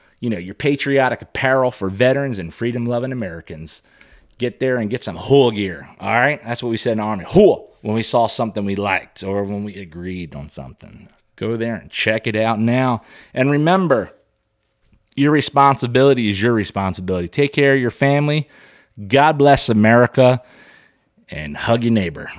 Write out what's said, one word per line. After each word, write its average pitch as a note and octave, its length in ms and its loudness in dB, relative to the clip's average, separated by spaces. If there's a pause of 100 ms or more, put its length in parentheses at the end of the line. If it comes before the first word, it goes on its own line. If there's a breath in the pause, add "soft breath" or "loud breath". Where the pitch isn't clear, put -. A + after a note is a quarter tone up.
(180 soft breath)
you B2 100 -6
know, G#2+ 100 -4
your F2+ 160 -12
patriotic C#3 680 0
apparel C3 480 0
for G2 180 -6
veterans B2+ 500 0
and E2+ 140 -10
freedom-loving A#2+ 600 -4
Americans. E2+ 720 -12 (560 soft breath)
Get B2 220 -6
there B2+ 180 0
and G#2+ 120 -2
get A#2+ 140 -6
some F2 120 -8
hua B2+ 360 4
gear, F#2 360 -6 (120)
all F#2+ 100 -6
right? B2 320 2
That's A#2 200 -8
what A#2+ 80 -4
we A#2 60 -2
said A#2 160 -2
in A2 60 -2
the G#2+ 60 -4
Army, G#2+ 240 -6
hua, F#3+ 320 6 (220)
when G#2+ 120 -4
we A2+ 80 -2
saw A#2 240 0
something G#2+ 380 -4
we G2 100 -4
liked G2 480 -4
or G2 220 -4
when G2+ 180 -8
we G#2 140 -12
agreed F2 580 -12
on C#2+ 140 -12
something. - 600 -20 (280)
Go A2 200 -6
there A2+ 200 -6
and D2+ 140 -16
check - 360 -2
it A2 80 -2
out A2 240 0
now. A#2+ 440 0 (300 loud breath)
And C3 180 0
remember, D3 600 2 (1000)
your C#3+ 160 2
responsibility C3+ 1000 2
is G2 100 -4
your A#2 140 2
responsibility. F#2 720 -4
Take C#3+ 240 0
care C#3 220 4
of C#3 60 2
your A#2+ 100 -2
family. D3 580 0 (580 soft breath)
God C#3+ 320 4
bless C#3 300 4
America. A#2+ 720 4 (840 soft breath)
And D2+ 280 -10
hug A#2 280 -2
your A#2 80 2
neighbor. F2+ 460 -4